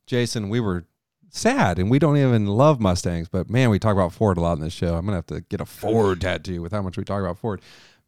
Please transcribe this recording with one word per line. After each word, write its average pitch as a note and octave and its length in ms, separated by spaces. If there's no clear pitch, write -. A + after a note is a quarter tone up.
Jason, A#2+ 440
we A#2 100
were F#2 260
sad, G3 480
and F#2+ 100
we C3 100
don't D3 180
even A#2+ 280
love A2+ 340
Mustangs, F2 480
but F2+ 220
man, B2 220
we G2+ 80
talk G#2+ 140
about F#2 200
Ford G2 240
a E2+ 40
lot E2+ 120
in D2+ 100
this D#2 80
show. F2 240
I'm E2+ 100
gonna G2+ 120
have D#2+ 100
to D#2+ 140
get G2 180
a - 60
Ford G#2 560
tattoo F2+ 400
with E2+ 100
how G#2 120
much F#2 120
we F#2+ 80
talk G2 160
about F#2 200
Ford. G#2 200